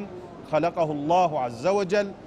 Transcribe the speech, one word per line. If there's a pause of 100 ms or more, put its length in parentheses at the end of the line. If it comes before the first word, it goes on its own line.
(520)
خلقه
الله
عز
وجل (160)